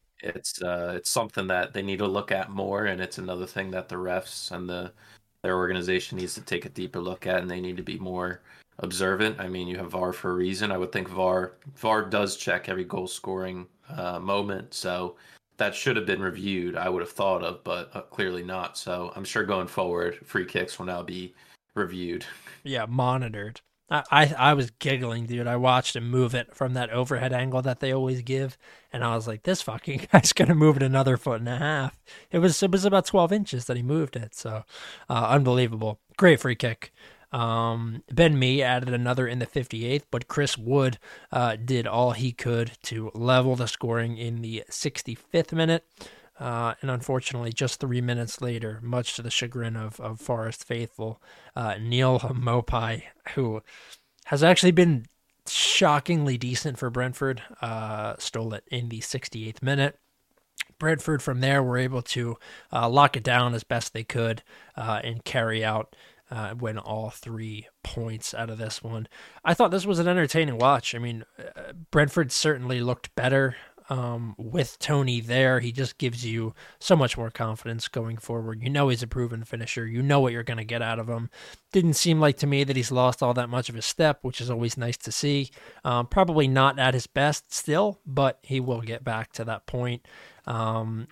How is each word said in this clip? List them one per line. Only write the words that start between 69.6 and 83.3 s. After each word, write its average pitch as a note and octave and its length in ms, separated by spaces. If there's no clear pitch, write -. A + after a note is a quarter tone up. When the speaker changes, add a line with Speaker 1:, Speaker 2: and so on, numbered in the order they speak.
Speaker 2:
this F#3 160
was F#3+ 140
an E3+ 80
entertaining D#3 500
watch. B2+ 380
I - 20
mean, A#2 280
uh, - 360
Brentford D3 400
certainly B2+ 500
looked A#2+ 320
better, C3 420
um, A#2+ 480
with B2+ 420
Toney C3+ 400
there. B2+ 400
He A#2+ 140
just C3 240
gives A#2+ 280
you A2+ 280
so - 160
much C3+ 220
more A2+ 120
confidence A2+ 600
going A2+ 280
forward. A2+ 440
You B2 80
know C#3+ 180
he's B2 160
a A#2 40
proven A#2 360
finisher. A2+ 420
You A#2 160
know C#3+ 200
what B2+ 100
you're A#2 120
gonna A2+ 200
get A#2 180
out A2+ 180
of A2+ 100
him. A#2 200
Didn't E3+ 220
seem D#3+ 240
like D3 180
to C#3 100
me C#3 160
that C3+ 140
he's B2 160
lost B2+ 280
all B2 120